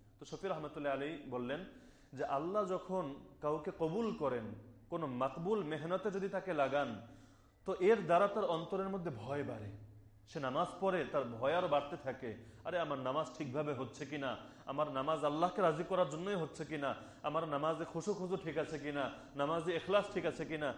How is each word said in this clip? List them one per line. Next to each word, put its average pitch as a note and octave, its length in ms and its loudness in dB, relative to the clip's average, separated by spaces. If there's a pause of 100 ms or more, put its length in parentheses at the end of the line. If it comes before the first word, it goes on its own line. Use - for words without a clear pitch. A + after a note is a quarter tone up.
(180)
তো - 80 -16
শফি F#3+ 220 -6
রহমতুল্লাহ D3 440 -2
আলাইহি C#3 260 -2 (120)
বললেন B2+ 340 -2 (500)
যে C3+ 100 -2
আল্লাহ E3 400 2
যখন F3+ 500 -2 (260)
কাউকে D#3 380 0
কবুল G3 400 2
করেন, B2 260 0 (460)
কোনো E3 160 -2
মাকবুল E3 560 0
মেহনতে E3+ 480 0
যদি F#3+ 180 0
তাকে F#3 240 -2
লাগান, C3+ 480 2 (640)
তো F#3+ 100 -2
এর G3+ 300 6
দ্বারা F3 240 8
তার G#3 160 0
অন্তরের F3 440 0
মধ্যে F3+ 280 -2
ভয় C3+ 260 -4
বাড়ে, A2 240 -6 (640)
সে E3 120 -8
নামাজ C#3 280 2 (120)
পড়ে, F#3 320 2
তার C#3+ 120 2
ভয় B2 300 2
আরো F3+ 140 4
বাড়তে C#3+ 280 2
থাকে, B2 400 -6 (280)
"আরে E3+ 140 -2
আমার D3 200 0
নামাজ C#3 400 0
ঠিকভাবে D3 360 -2
হচ্ছে B2+ 320 -6
কিনা, C3+ 300 -2 (300)
আমার C#3+ 240 0
নামাজ C#3+ 340 2
আল্লাহকে E3+ 380 4
রাজি E3 260 4
করার F3+ 220 4
জন্যই F3+ 240 -2
হচ্ছে D#3+ 300 -4
কিনা, C#3 300 -2 (280)
আমার D#3 260 0
নামাজে D3+ 360 2
খুশু E3 300 -2
খুজু F3+ 220 0
ঠিক D#3+ 220 -2
আছে D3+ 200 -2
কিনা, C#3+ 320 0 (260)
নামাজে D#3+ 400 2
ইখলাস G3 280 4 (100)
ঠিক E3+ 120 0
আছে D#3+ 180 0
কিনা", D3+ 340 0